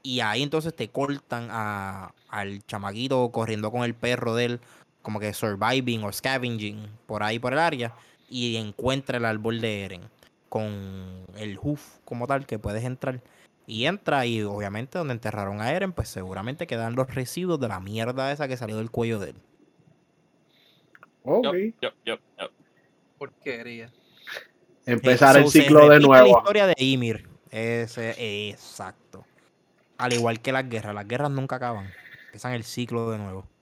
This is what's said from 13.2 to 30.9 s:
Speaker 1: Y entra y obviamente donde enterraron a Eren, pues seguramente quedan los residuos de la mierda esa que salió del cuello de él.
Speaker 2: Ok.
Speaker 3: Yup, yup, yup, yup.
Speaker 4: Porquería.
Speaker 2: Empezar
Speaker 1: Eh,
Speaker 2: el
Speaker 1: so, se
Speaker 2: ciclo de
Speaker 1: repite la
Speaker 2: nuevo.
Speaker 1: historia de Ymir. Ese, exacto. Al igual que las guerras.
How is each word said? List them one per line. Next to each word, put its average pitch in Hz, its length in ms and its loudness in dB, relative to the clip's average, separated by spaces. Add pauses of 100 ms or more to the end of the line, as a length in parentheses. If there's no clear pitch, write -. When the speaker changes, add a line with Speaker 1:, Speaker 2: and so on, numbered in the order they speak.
Speaker 1:
Y 110 180 -6
entra 151 400 -2
y 117 160 -2
obviamente 104 560 -8
donde 151 160 -6
enterraron 104 480 -8
a 117 100 -4
Eren, 185 220 -4
pues 117 160 -8
seguramente 98 580 -10
quedan 113 280 -6
los 127 180 -4
residuos 165 460 -6
de 127 100 -4
la 95 100 -10
mierda 113 520 -6
esa 143 160 -6
que 131 100 -8
salió 110 200 -8
del 113 140 -8
cuello 113 280 -4
de 90 100 -10
él. 60 60 -18 (1900)
Speaker 2:
Ok. 175 220 2
Speaker 3:
Yup, - 80 0 (280)
yup, 120 120 -6 (120)
yup, - 140 -6 (200)
yup. 95 120 -10 (680)
Speaker 4:
Porquería. 120 720 -12 (960)
Speaker 2:
Empezar 127 500 8
Speaker 1:
Eh, 143 40 12
Speaker 2:
el 143 60 8
Speaker 1:
so, 147 60 2
se 151 100 10
Speaker 2:
ciclo 147 200 10
de 147 140 12
Speaker 1:
repite 147 60 12
la 143 60 8 (140)
Speaker 2:
nuevo. 120 180 12
Speaker 1:
historia 202 280 4
de 175 100 4
Ymir. 123 500 0 (240)
Ese, 113 960 -6
exacto. - 760 -18 (720)
Al 123 160 -2
igual 117 260 0
que 135 120 -6
las 131 180 -2
guerras. 107 260 -8